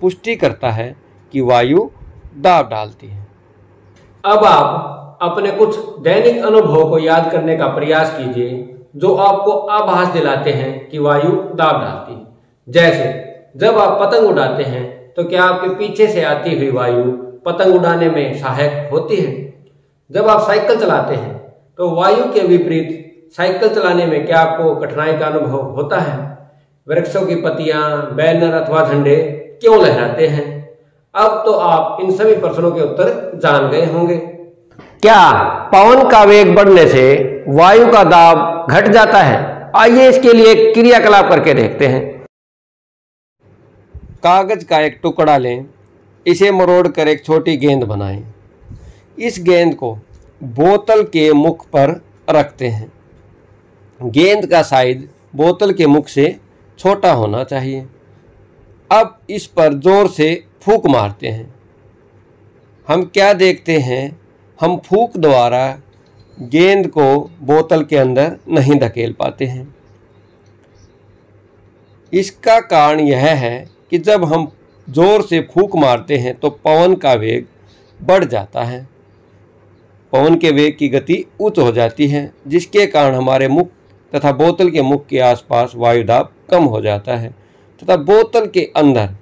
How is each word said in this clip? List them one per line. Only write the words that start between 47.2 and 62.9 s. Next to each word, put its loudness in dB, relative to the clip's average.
छोटी 0
गेंद 0
बनाएं। -6
इस -8
गेंद 2
को -10
बोतल 2
के 0
मुख 0
पर 0
रखते -2
हैं। -8
गेंद 0
का 2
साइज -2
बोतल 0
के 0
मुख 2
से -2
छोटा 0
होना -2
चाहिए। -8
अब 0
इस -10
पर 0
जोर 2
से -2
फूंक 0
मारते -2
हैं। -12
हम 0